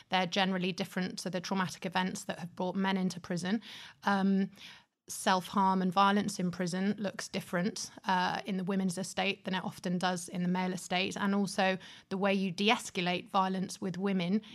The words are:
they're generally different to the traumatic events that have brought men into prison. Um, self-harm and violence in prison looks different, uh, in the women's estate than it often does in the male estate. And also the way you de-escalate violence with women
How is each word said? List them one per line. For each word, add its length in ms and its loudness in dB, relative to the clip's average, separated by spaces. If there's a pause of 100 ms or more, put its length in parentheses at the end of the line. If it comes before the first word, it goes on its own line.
they're 160 2
generally 460 2
different 480 -4
to 100 -6
the 120 -2
traumatic 440 -2
events 380 -2
that 160 -8
have 160 -12
brought 200 -2
men 220 0
into 220 -2
prison. 420 -2 (420)
Um, 460 2 (600)
self-harm 720 2
and 100 2
violence 480 4
in 100 0
prison 480 0
looks 300 -6
different, 640 -4 (160)
uh, 380 2
in 100 -2
the 80 -2
women's 340 0
estate 460 -2
than 100 -4
it 100 -2
often 340 -2
does 320 0
in 140 -2
the 60 2
male 220 2
estate. 460 -2
And 180 2
also 420 2 (320)
the 80 -2
way 160 4
you 180 0
de-escalate 800 0
violence 520 0
with 160 -4
women 440 2 (140)